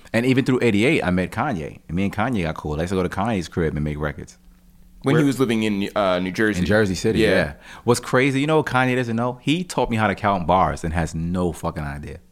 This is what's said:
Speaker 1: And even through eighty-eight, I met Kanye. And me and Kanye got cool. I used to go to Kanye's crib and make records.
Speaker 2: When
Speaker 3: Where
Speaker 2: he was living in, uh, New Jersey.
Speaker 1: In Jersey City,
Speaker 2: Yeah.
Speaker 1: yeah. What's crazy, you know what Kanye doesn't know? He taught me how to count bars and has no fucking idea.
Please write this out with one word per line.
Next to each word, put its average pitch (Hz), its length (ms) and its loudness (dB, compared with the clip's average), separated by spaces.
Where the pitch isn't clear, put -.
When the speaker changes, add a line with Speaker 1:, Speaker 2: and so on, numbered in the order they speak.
Speaker 1:
And 117 120 0
even 131 200 4
through 127 160 2
eighty-eight, 117 420 2
I 92 80 -2
met 90 200 0
Kanye. 92 560 -6
And 78 80 -6
me 92 100 0
and 98 80 -4
Kanye 110 300 -2
got 80 120 -4
cool. 76 220 -6
I 78 40 -2
used 87 80 -2
to 98 60 -2
go 92 80 2
to 87 60 -2
Kanye's 98 380 -2
crib 78 280 -2
and 73 80 -2
make 76 160 -4
records. 76 380 -8
Speaker 2:
When 135 100 2
Speaker 3:
Where 117 80 4
Speaker 2:
he 143 60 4
was 131 120 0
living 113 240 2
in, 101 320 0
uh, 92 240 2
New 92 120 -4
Jersey. 104 300 0
Speaker 1:
In 90 40 -2
Jersey 101 300 2
City, 107 240 0
Speaker 2:
Yeah. 107 100 4
Speaker 1:
yeah. 85 240 2
What's 120 140 4
crazy, 135 420 2
you 147 60 0
know 156 100 4
what 143 100 2
Kanye 127 280 2
doesn't 120 200 -2
know? 123 260 -2
He 165 220 0
taught 127 260 -2
me 113 80 0
how 110 100 2
to 95 80 0
count 98 320 0
bars 85 360 2
and 82 100 -4
has 82 220 -2
no 87 380 -2
fucking 82 300 -6
idea. 71 340 -10